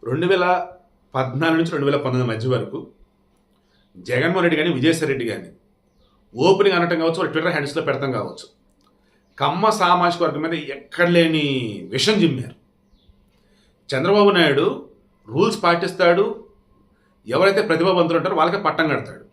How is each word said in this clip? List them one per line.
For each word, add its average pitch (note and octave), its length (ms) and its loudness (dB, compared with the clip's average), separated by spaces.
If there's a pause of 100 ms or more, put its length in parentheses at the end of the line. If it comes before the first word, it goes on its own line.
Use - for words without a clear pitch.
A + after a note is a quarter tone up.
రెండు C#3+ 280 -2
వేల F#3 140 4 (680)
పద్నాలుగు C3+ 440 0
నుంచి E3 160 0
రెండు C#3 140 0
వేల C#3+ 160 2
పంతొమ్మిది B2+ 260 -2
మధ్య A2 220 -4
వరకు A2+ 260 -4 (1300)
జగన్మోహన్ E3 360 0
రెడ్డి D#3+ 140 2
కానీ, E3 200 0
విజయసాయి D#3+ 320 0
రెడ్డి B2 180 -4
కానీ F#2+ 200 -8 (880)
ఓపెనింగ్ F#3 440 2
అనటం E3+ 240 0
కావచ్చు, E3 180 -2
వాళ్ళ E3 140 -2
Twitter E3 180 -2
హ్యాండిల్స్‌లో D3+ 360 -4
పెడతాం C3+ 280 -4
కావచ్చు, - 300 -10 (920)
కమ్మ F3+ 320 0 (100)
సామాజిక F3 440 2
వర్గం C#3+ 220 -2
మీద E3 100 -4 (200)
ఎక్కడ - 300 -2 (100)
లేని D#3+ 280 2 (500)
విషం G3+ 280 2
చిమ్మారు. C3 340 -2 (1400)
చంద్రబాబు G3 460 4
నాయుడు D3+ 280 4 (600)
రూల్స్ F3+ 380 0
పాటిస్తాడు, F3 600 2 (1000)
ఎవరైతే F#3+ 440 2
ప్రతిభావంతులు E3 500 2
ఉంటారో D3 200 -2
వాళ్ళకే E3+ 260 0
పట్టం D#3 280 0
కడతాడు. - 380 -10